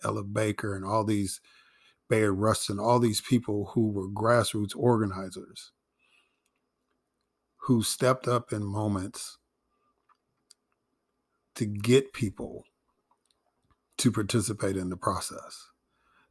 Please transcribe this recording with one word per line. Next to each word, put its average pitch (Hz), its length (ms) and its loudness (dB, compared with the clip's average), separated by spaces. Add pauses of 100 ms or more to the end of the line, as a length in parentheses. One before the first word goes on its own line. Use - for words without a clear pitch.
Ella 107 200 -2
Baker 104 520 -2
and 95 100 -8
all 107 180 0
these, 104 380 0 (680)
Bayard 107 280 4
Rustin, 104 420 0
all 117 200 4
these 113 220 2
people 107 520 0
who 110 180 2
were 98 160 -4
grassroots 104 680 0
organizers 98 960 -2 (1900)
who 117 260 2
stepped 131 440 0
up 120 260 0
in 104 100 -4
moments 101 760 -4 (2250)
to 117 100 -2
get 110 480 2
people - 500 -6 (1300)
to 120 140 4
participate 101 680 -2
in 92 120 -4
the 90 80 -6
process, - 680 -6 (640)